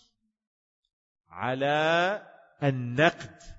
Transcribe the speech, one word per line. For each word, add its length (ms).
على 920
النقد، 720